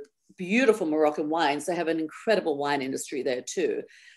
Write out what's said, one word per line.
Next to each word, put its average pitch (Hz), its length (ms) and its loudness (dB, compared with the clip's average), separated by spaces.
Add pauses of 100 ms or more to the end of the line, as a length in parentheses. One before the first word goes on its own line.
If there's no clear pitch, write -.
(360)
beautiful 208 500 2
Moroccan 151 420 2
wines. 147 380 0
They 180 80 -2
have 165 140 -2
an 165 120 0
incredible 160 560 0
wine 143 240 0
industry 131 420 -6
there 127 200 -2
too. 143 400 -2 (340)